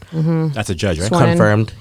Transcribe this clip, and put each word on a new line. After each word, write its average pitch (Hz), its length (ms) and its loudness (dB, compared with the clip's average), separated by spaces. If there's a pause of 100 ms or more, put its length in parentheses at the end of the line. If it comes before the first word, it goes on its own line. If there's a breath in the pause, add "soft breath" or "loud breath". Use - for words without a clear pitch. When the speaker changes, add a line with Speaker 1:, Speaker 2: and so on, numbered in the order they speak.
(120)
Speaker 1:
Mm-hmm. 160 380 -2
Speaker 2:
That's 123 200 -6
a 95 60 -2
judge, 85 240 -2
right? 92 80 -4
Speaker 1:
Sworn 170 160 2
in. - 60 4
Speaker 3:
confirmed, 107 520 2